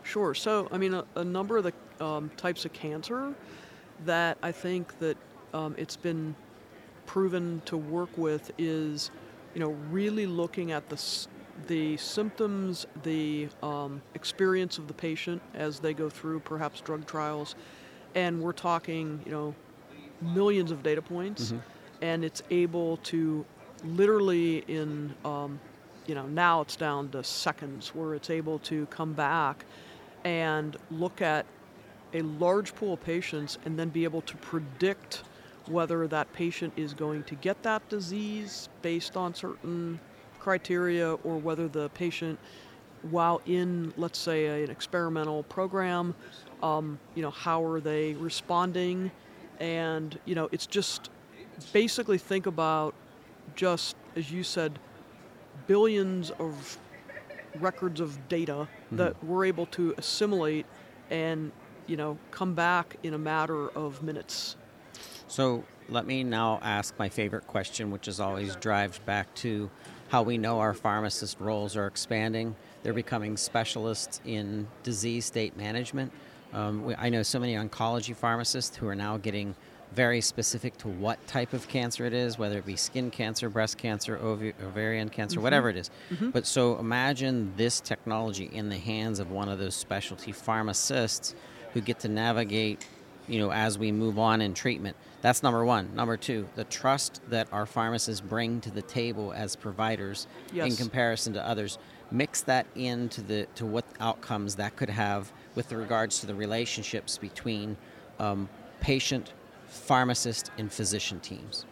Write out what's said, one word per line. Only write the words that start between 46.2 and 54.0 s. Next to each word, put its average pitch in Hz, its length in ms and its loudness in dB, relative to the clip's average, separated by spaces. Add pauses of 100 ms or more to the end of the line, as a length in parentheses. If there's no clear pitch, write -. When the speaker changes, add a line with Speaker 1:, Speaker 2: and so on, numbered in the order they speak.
Speaker 1:
um, 156 340 0 (160)
you 165 80 -2
know, 151 80 -2
how 165 340 2
are 160 180 2
they 151 340 2
responding? 180 960 0 (480)
And, 160 680 -2
you 180 80 -2
know, 160 180 0
it's - 140 -2
just - 440 -2 (640)
basically 214 440 4
think 196 300 0
about 156 480 2 (600)
just, 175 400 2 (200)